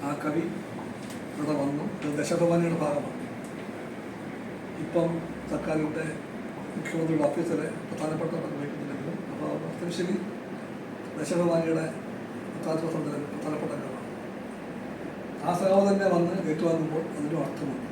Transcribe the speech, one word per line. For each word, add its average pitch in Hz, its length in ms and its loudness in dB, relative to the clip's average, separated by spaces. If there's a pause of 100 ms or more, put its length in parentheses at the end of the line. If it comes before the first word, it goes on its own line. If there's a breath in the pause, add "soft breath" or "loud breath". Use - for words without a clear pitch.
ആ - 20 0 (160)
കവി 151 200 2 (880)
ഇവിടെ 151 260 0
വന്നു. 143 240 2 (180)
ഇത് 147 180 0
ദേശാഭിമാനിയുടെ 170 640 4
ഭാഗമാണ്. 143 320 0 (1700)
ഇപ്പം 170 240 2 (440)
സർക്കാരിന്റെ 156 520 0 (680)
മുഖ്യമന്ത്രിയുടെ 160 540 2
ഓഫീസിലെ 117 400 2 (200)
പ്രധാനപ്പെട്ട 160 440 0 (100)
പങ്ക് 147 160 -4
വഹിക്കുന്നുണ്ടെങ്കിലും, 143 580 -4 (160)
അപ്പോൾ 151 180 -4 (180)
അത്തരശ്ശേരി 175 480 0 (1040)
ദേശാഭിമാനിയുടെ 165 680 4 (680)
പത്രാധിപ 160 420 0
സമ്മേളനം 147 380 -2
പ്രധാനപ്പെട്ട - 440 -2
അംഗമാണ്. - 300 -6 (1400)
ആ 170 40 4 (100)
സഖാവ് 196 280 8
തന്നെ 196 260 6
വന്ന് 170 200 6 (160)
ഏറ്റുവാങ്ങുമ്പോൾ 160 520 4 (140)
അതിനും 151 300 0
അർത്ഥമുണ്ട്. 127 460 -4